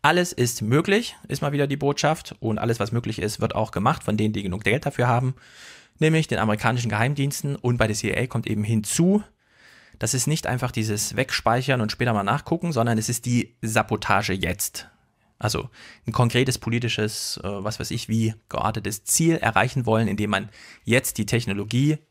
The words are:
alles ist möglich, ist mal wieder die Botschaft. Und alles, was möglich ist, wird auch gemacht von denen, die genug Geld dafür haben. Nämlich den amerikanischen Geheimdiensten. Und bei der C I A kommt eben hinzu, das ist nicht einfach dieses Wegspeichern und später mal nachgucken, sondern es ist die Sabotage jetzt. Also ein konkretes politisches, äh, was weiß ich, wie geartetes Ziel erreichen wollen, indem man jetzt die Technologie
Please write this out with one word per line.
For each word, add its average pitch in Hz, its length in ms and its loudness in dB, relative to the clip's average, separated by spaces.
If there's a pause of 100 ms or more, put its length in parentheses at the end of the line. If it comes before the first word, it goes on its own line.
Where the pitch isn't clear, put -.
alles 175 320 2
ist 123 260 0
möglich, 165 560 2 (100)
ist 139 140 -6
mal 147 120 -2
wieder 143 140 0
die 139 120 -4
Botschaft. 147 640 0
Und 110 180 -2
alles, 117 220 0
was 110 120 -2
möglich 117 260 -2
ist, 104 220 -4
wird 110 140 0
auch 110 160 0
gemacht 117 340 0
von 107 140 0
denen, 107 160 2
die 101 80 -2
genug 95 220 -6
Geld 117 200 0
dafür 123 240 0
haben. 127 280 0 (640)
Nämlich 156 260 4
den 104 120 -2
amerikanischen 113 520 0
Geheimdiensten. 139 680 0
Und 120 220 0
bei 117 80 4
der 107 100 0
C 104 140 -2
I - 80 0
A 117 80 0
kommt - 200 -4
eben 104 180 0
hinzu, 170 580 4 (760)
das 110 160 -2
ist 127 120 0
nicht 156 200 0
einfach 123 240 -2
dieses 107 460 -2
Wegspeichern 127 640 0
und 107 120 0
später 123 200 0
mal 101 100 2
nachgucken, 160 500 0
sondern 117 260 2
es 110 100 -2
ist 123 180 -4
die 120 360 0
Sabotage 107 680 2
jetzt. - 560 -4 (520)
Also - 280 -2 (380)
ein 117 60 -4
konkretes 123 460 2
politisches, 113 840 -4
äh, 95 60 -6
was 101 300 -6
weiß - 140 -6
ich, - 160 -6
wie 110 260 0 (140)
geartetes - 560 -4
Ziel 165 320 2
erreichen 117 500 2
wollen, 110 220 2
indem 104 220 -2
man 101 180 -2 (360)
jetzt - 340 2
die 104 80 -2
Technologie 120 720 0 (120)